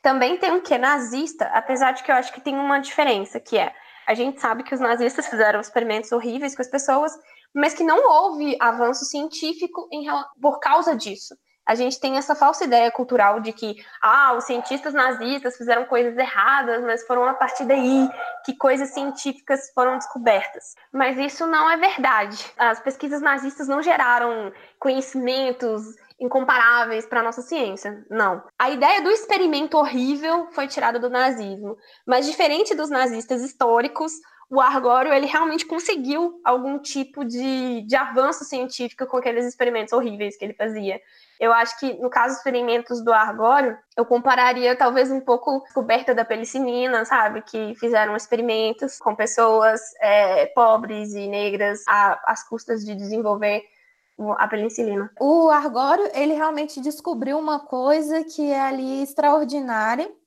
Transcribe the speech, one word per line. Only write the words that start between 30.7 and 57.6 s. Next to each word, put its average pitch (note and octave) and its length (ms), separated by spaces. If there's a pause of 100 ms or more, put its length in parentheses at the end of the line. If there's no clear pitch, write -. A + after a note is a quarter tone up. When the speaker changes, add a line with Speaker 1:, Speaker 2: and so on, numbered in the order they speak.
Speaker 1:
do B3 120
nazismo, A3 680 (300)
mas B3+ 180
diferente D#4+ 500
dos D4+ 140
nazistas B3 540
históricos, C4+ 720 (380)
o C4 120
Argório, C4 500
ele C#4 140
realmente D#4 400
conseguiu E4+ 760
algum B3+ 360
tipo C#4 440
de, B3 600
de G#3+ 120
avanço C4+ 520
científico B3+ 600
com B3+ 120
aqueles B3 260
experimentos A#3+ 480
horríveis G#3 460
que G3+ 60
ele G#3 100
fazia. G#3+ 440 (400)
Eu A#3 140
acho A#3 260
que, C4+ 220
no B3 80
caso B3 200
dos C4 100
experimentos A#3+ 640
do A3+ 80
Argório, A3 640 (160)
eu A#3+ 120
compararia B3 680
talvez B3+ 360
um C4+ 100
pouco B3+ 300
a C4+ 140
descoberta A#3+ 500
da A3+ 100
penicilina, A#3+ 800
sabe? G#3+ 380
Que A3 320
fizeram G#3+ 420
experimentos A3+ 840
com G#3+ 160
pessoas, A3 680 (180)
é, G3+ 460
pobres A3 680
e G3+ 160
negras G3+ 580
a, G3+ 380
às - 240
custas A3+ 340
de G#3 120
desenvolver G#3 680 (540)
o, G#3 160
a - 160
penicilina. G#3+ 600 (100)
Speaker 2:
O D#4+ 300
Argório, D4 640
ele D4 180
realmente D4+ 480
descobriu C#4+ 580
uma D4+ 220